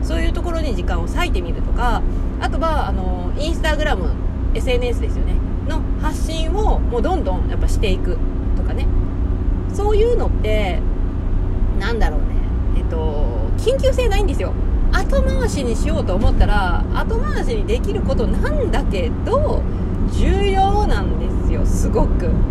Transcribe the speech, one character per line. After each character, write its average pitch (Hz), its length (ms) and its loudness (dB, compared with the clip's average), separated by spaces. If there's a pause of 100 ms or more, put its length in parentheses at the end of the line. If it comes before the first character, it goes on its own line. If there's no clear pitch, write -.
そ 285 140 -2
う - 20 0
い 311 80 0
う 320 60 0
と 330 80 -2
こ 339 100 -4
ろ 320 100 -2
に 285 140 -2
時 180 80 -4
間 180 180 0
を - 60 -2
割 349 220 -2
い - 20 0
て 196 100 0
み - 120 -4
る - 80 -4
と - 100 0
か、 226 300 0 (400)
あ - 80 -2
と - 100 -2
は、 311 300 0
あ - 20 -2
の、 - 460 -2
Instagram、 294 720 0 (440)
エ - 60 0
ス - 100 -2
エ 247 80 2
ヌ 247 100 0
エ - 60 0
ス - 60 -2
で - 100 -2
す - 60 -2
よ - 100 0
ね、 - 100 0 (340)
の 311 100 -2 (220)
発 - 280 -2
信 320 240 -2
を 427 260 2
も - 200 0
う - 20 0
ど 359 140 0
ん 320 80 0
ど - 100 -2
ん - 160 0
や - 60 -2
っ - 40 -2
ぱ - 100 2
し - 100 2
て - 120 2
い - 60 2
く - 200 0 (400)
と - 60 0
か - 100 0
ね。 - 140 0 (840)
そ 415 200 0
う - 20 4
い 427 80 6
う 480 140 4
の - 80 2
っ - 40 0
て、 208 520 0 (1000)
な - 140 -2
ん - 60 -2
だ - 100 4
ろ - 80 -2
う - 20 0
ね。 - 60 0 (520)
え - 40 0
っ - 40 -2
と、 - 400 -2 (320)
緊 539 240 0
急 539 120 2
性 494 160 2
な 392 80 2
い - 60 2
ん - 40 2
で - 60 0
す - 80 -2
よ。 - 100 -2 (400)
後 392 300 2
回 539 280 0
し 285 140 -2
に 240 140 0
し - 100 0
よ 294 120 0
う 262 40 -2
と 226 100 0
思 - 180 2
っ - 20 2
た - 120 4
ら、 202 380 2 (100)
後 - 240 0
回 - 280 -2
し - 100 0
に - 100 -2
で - 140 0
き - 140 -2
る - 80 0
こ - 140 0
と - 120 0
な - 220 0
ん 480 200 0
だ - 140 2
け - 260 0 (160)
ど、 - 360 0 (520)
重 190 380 2
要 202 340 2
な - 160 2
ん - 180 0
で - 60 -2 (220)
す - 40 4
よ、 - 140 2
す - 240 2
ご 165 160 2
く。 - 240 0 (220)